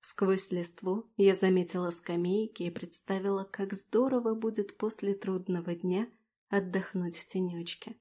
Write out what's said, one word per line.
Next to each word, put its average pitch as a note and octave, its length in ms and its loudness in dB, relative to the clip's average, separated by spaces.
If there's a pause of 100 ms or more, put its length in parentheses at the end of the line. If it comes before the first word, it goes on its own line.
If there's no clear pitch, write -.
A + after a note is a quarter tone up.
Сквозь F#3+ 480 2
листву F#3 640 -2
я G3 200 8
заметила F3+ 560 2
скамейки F3+ 720 0
и F3 80 -4
представила, F#3+ 720 0
как G3 300 -6
здорово A#3 600 2
будет A3 420 -2
после G#3 380 -2
трудного F3+ 640 -2
дня F#3 340 -2 (400)
отдохнуть F#3 680 -2
в - 80 -12
тенёчке. F3+ 760 -4